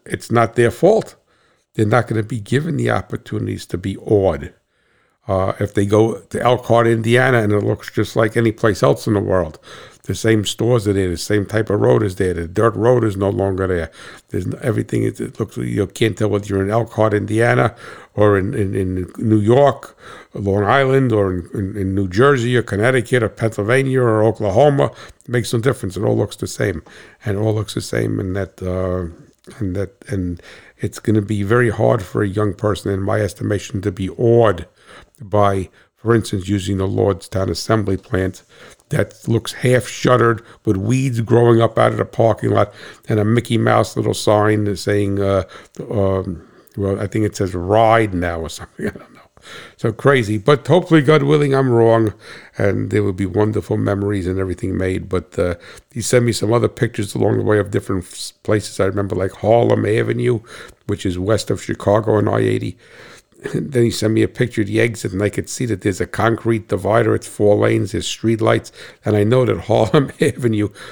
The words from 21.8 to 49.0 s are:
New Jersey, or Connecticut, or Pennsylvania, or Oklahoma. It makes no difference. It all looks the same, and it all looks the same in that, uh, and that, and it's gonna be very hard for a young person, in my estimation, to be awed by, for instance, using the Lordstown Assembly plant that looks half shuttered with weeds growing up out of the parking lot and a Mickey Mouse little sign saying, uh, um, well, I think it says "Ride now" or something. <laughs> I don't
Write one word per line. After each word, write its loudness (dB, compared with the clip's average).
New 0
Jersey, 2
or 2
Connecticut, 0
or 0
Pennsylvania, 0
or 2
Oklahoma. 2
It -18
makes -2
no 0
difference. -2
It -6
all 0
looks -4
the -8
same, -4
and -4
it -4
all 0
looks -6
the -6
same -4
in -4
that, -8
uh, -4
and -6
that, -8
and -6
it's -8
gonna 2
be -4
very 2
hard 2
for -4
a -2
young -2
person, -2
in -2
my -2
estimation, -4
to -2
be -6
awed 2
by, 0
for 2
instance, -2
using -2
the -2
Lordstown -2
Assembly -2
plant -4
that -4
looks -2
half 0
shuttered 2
with 2
weeds -2
growing 4
up 0
out 4
of -6
the 0
parking 0
lot 0
and 0
a 2
Mickey 0
Mouse 2
little 0
sign 2
saying, -2
uh, 0
um, -2
well, -2
I -4
think -2
it -4
says -4
"Ride 4
now" -4
or -8
something. -10
<laughs> -4
I -12
don't -18